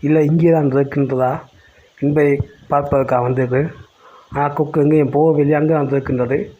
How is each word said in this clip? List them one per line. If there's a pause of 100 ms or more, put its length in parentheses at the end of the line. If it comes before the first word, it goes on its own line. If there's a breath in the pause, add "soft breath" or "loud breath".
இல்லை
இங்கே
தான்
இருக்கின்றதா (720 soft breath)
என்பதை (400)
பார்ப்பதற்காக
வந்திருக்கிறேன். (640 loud breath)
ஆனால்
கொக்கு
எங்கேயும்
போகவில்லை,
அங்கே
தான்
இருக்கின்றது. (220)